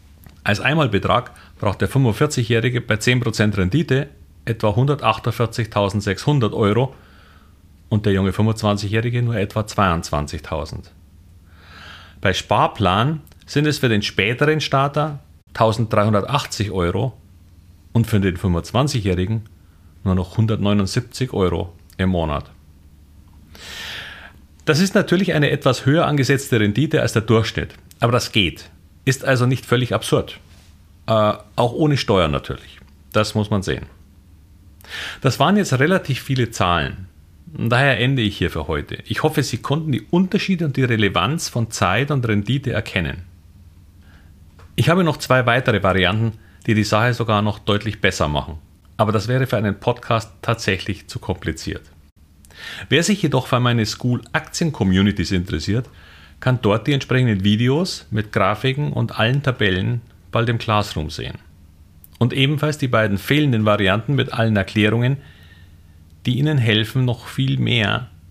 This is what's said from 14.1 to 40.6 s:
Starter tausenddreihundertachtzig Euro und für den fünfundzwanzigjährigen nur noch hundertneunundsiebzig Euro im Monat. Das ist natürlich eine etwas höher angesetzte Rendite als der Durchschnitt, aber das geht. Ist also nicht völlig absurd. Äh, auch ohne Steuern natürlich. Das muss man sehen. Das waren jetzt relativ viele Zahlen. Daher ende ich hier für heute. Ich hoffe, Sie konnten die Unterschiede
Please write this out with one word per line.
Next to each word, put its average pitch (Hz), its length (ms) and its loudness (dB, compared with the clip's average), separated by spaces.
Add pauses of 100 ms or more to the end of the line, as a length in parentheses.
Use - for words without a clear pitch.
Starter 143 600 -2 (340)
tausenddreihundertachtzig 107 1160 0
Euro 95 440 -2 (800)
und 113 140 2
für 104 120 2
den 95 180 0
fünfundzwanzigjährigen 104 1080 0 (600)
nur 92 120 2
noch 90 220 -4
hundertneunundsiebzig 104 960 0
Euro 92 400 0 (240)
im 92 120 0
Monat. 80 400 -2 (2250)
Das 151 140 2
ist 190 160 2
natürlich 180 380 2
eine 147 180 2
etwas 139 340 0
höher 151 220 4
angesetzte 135 520 2
Rendite 117 420 2
als 120 120 -2
der 110 80 2
Durchschnitt, 107 540 0 (240)
aber 117 120 2
das 120 200 0
geht. 87 400 0 (320)
Ist - 220 -2
also 123 200 2
nicht 127 200 -2
völlig 120 280 0
absurd. - 460 -2 (680)
Äh, 107 260 4 (220)
auch 120 180 2
ohne 147 240 2
Steuern 92 340 2
natürlich. - 480 -8 (320)
Das 104 240 0
muss 104 140 -2
man 101 120 0
sehen. 69 240 -4 (1400)
Das 131 180 0
waren 175 180 4
jetzt 185 160 0
relativ 139 480 0
viele 127 300 -2
Zahlen. 85 560 -2 (380)
Daher 123 540 0
ende 127 220 0
ich 101 160 -2
hier 87 140 -2
für 73 160 -6
heute. 76 380 -6
Ich - 180 -6
hoffe, 151 200 0
Sie 123 140 -6
konnten 156 340 -4
die 117 180 -4
Unterschiede 185 560 0